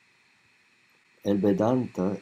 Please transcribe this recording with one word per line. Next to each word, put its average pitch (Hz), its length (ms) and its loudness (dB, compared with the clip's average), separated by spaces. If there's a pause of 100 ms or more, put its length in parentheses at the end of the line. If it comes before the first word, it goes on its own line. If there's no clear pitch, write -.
(1200)
El 101 160 0
Vedanta 104 840 0